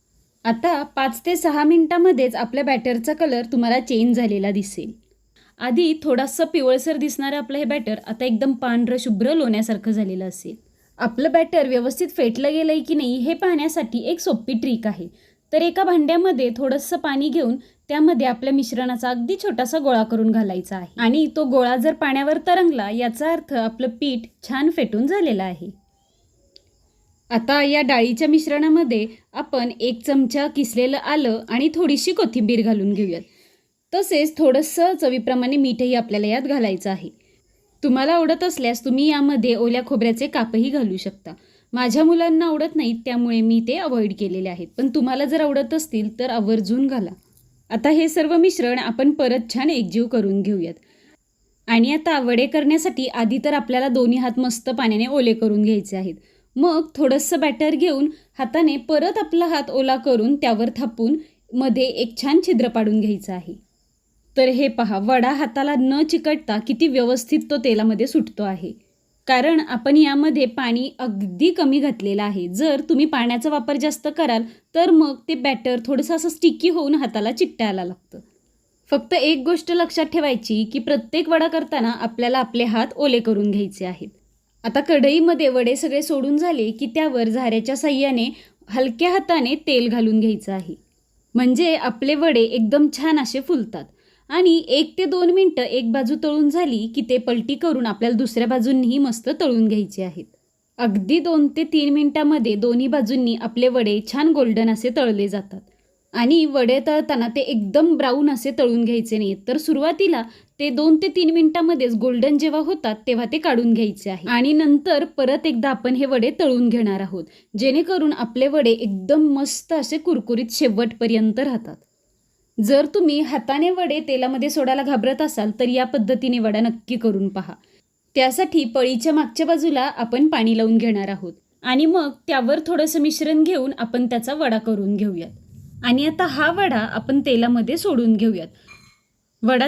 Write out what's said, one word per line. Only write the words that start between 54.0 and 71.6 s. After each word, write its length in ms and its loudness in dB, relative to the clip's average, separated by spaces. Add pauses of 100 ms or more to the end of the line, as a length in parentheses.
हात 220 -2
मस्त 300 -4
पाण्याने 380 0
ओले 280 2
करून 260 0
घ्यायचे 360 0
आहेत. 180 -6 (400)
मग 400 0
थोडंसं 440 0
बॅटर 360 0
घेऊन 340 2 (300)
हाताने 400 0
परत 400 0
आपला 280 0
हात 240 -2
ओला 260 0
करून 380 2
त्यावर 420 0
थापून 400 -2 (360)
मध्ये 320 0
एक 320 -4
छान 260 2
छिद्र 260 2
पाडून 300 0
घ्यायचं 340 -2
आहे. 220 -12 (840)
तर 100 4
हे 220 2
पहा, 300 -2
वडा 320 2
हाताला 440 -2
न 280 2
चिकटता 560 -2
किती 280 0
व्यवस्थित 520 0 (120)
तो 60 0
तेलामध्ये 500 0
सुटतो 360 -2
आहे, 280 -6 (560)
कारण 340 2
आपण 360 0
यामध्ये 500 4
पाणी 420 -2 (100)
अगदी 520 0
कमी 280 2